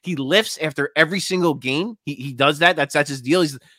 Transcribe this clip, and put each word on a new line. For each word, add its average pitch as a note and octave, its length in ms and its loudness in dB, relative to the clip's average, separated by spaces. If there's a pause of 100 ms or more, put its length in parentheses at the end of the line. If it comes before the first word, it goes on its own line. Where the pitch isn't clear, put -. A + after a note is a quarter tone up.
He F3 160 -6
lifts D3+ 420 0
after D3 380 -4
every E3 240 2
single F3 320 0
game. C#3+ 540 -4
He, C#3+ 80 -6
he C#3 180 -10
does C#3+ 280 2
that. E3+ 160 4
That's, C#3+ 180 -2
that's D3 160 0
his C3+ 100 -6
deal. D#3 220 2
He's C#3 160 -2 (200)